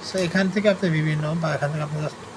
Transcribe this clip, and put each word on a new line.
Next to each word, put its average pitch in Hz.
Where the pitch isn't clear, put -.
so 190
এখান 185
থেকে 202
আপনি 190
বিভিন্ন, 156
বা 160
এখান 143
থেকে 151
আপনি 151
just, -